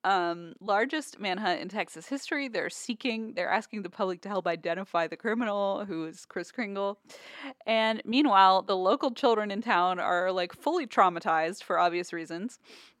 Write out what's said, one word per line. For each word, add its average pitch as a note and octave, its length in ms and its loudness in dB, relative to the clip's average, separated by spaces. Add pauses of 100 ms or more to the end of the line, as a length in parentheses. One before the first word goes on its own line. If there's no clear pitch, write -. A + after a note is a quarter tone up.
Um, E3+ 560 0
largest A3+ 580 -2
manhunt F#3+ 400 -2
in - 80 -8
Texas F3+ 400 -6
history. C#4 400 -4
They're F#3+ 220 -4
seeking, A3+ 640 -6
they're F3 160 -4
asking G#3+ 320 -2
the F3 80 -10
public F#3 320 -4
to G3 80 -14
help F#3 180 -2
identify E3+ 600 -2
the D#3+ 100 -10
criminal, G3+ 680 -2
who E3 220 -6
is D#3+ 200 -14
Kris - 280 -10
Kringle. G3+ 480 -6 (680)
And A3 380 2
meanwhile, G3 560 8
the F#3+ 160 0
local G#3 340 2
children A3 400 2
in G3 100 -4
town F3+ 380 2
are, F3+ 320 0
like, F3+ 240 -2
fully D#4 320 -2
traumatized E3+ 760 2
for F3 140 -2
obvious F3 360 0
reasons. E3+ 460 -8 (420)